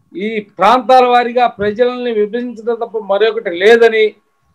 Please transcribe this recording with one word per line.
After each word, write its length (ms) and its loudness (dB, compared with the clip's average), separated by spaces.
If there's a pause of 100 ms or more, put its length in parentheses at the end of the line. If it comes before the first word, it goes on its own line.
(180)
ఈ 220 -6
ప్రాంతాల 680 2
వారీగా 420 0
ప్రజల్ని 640 -4
విభజించడం 640 -4
తప్ప 220 -8
మరొకటి 520 -2
లేదని, 680 2 (400)